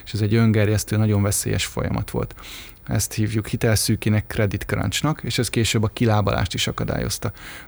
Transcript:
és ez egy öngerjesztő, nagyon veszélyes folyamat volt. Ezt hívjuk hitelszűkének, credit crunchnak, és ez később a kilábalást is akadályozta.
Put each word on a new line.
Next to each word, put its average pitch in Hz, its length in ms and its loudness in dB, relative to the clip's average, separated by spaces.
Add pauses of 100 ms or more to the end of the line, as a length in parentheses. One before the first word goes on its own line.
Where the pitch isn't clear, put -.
és - 80 -16
ez 104 80 0
egy 107 140 2
öngerjesztő, 107 640 4
nagyon 107 260 4
veszélyes 104 420 0
folyamat - 460 -4
volt. - 240 -4 (520)
Ezt 117 260 -2
hívjuk 107 340 -2
hitelszűkének, 110 800 2
credit 104 380 -2
crunchnak, 107 600 -2
és - 140 -4
ez 123 120 0
később 113 320 2
a 107 60 2
kilábalást 107 640 2
is - 120 -2
akadályozta. - 640 -4 (340)